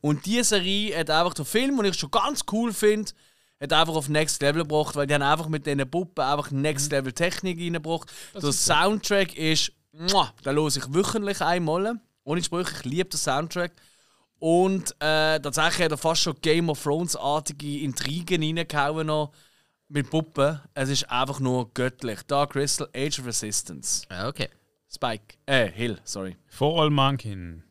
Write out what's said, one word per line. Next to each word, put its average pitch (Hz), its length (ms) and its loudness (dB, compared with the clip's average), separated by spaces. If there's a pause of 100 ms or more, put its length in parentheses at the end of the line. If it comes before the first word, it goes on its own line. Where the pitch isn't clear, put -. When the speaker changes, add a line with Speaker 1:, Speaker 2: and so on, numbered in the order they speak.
Speaker 1:
Und 147 240 0
diese 226 200 0
Serie 196 520 2
hat 156 120 -2
einfach 170 240 2
den 156 120 -6
Film, 269 320 2
den 214 100 2
ich 180 120 -2
schon 147 100 -6
ganz 254 320 0 (120)
cool 233 180 2
finde, 214 400 2 (500)
hat 143 120 -2
einfach 160 220 4
auf 143 120 0
Next 151 340 0
Level 143 220 4
gebracht, 151 320 0
weil 143 120 0
die 147 60 2
haben 143 80 4
einfach 156 280 2
mit 151 160 -2
diesen 139 260 0
Puppen 175 320 -2
einfach 143 280 0
Next 139 380 0
Speaker 2:
Mhm. 143 80 2
Speaker 1:
Level 131 160 -2
Technik 175 460 -2
reingebracht. 165 500 -4 (240)
Speaker 3:
Das 196 80 -12
Speaker 1:
Der 147 100 0
Speaker 3:
ist - 140 0
so. 175 80 4
Speaker 1:
Soundtrack 196 640 2
ist, 156 360 0 (180)
muah, 175 420 0 (120)
den 139 100 0
höre 151 120 2
ich 139 260 -4
wöchentlich 202 480 0
einmal. 175 540 0 (280)
Ohne 165 180 -2
Sprüche, 170 380 -4
ich - 60 -12
liebe 170 240 -2
den 175 80 -6
Soundtrack. 165 560 -2 (680)
Und, 175 520 4 (100)
äh, 156 400 2
tatsächlich 156 440 2
hat 156 60 2
er 147 60 -2
fast 160 240 2
schon 160 200 0
Game 165 280 4
of 147 120 -4
Thrones-artige 147 1000 -2
Intrigen 156 600 -2
reingehauen 156 680 0
noch 151 260 -2 (560)
mit 147 200 -2
Puppen. 151 520 2 (120)
Es 131 140 -2
ist 135 240 0
einfach 135 300 0
nur 127 320 0
göttlich. 127 540 -4
Dark 143 260 2
Crystal, 143 420 -2
Age 139 240 -2
of 127 60 -10
Resistance. 104 840 -4
Speaker 2:
Ja, 92 200 -6
okay. - 180 -6 (460)
Speaker 1:
Spike. 113 300 -4 (220)
Äh, 123 260 2
Hill, 110 340 -4
sorry. 95 320 -8 (100)
Speaker 3:
For 156 340 0
All 151 80 4
Mankind. 104 800 -2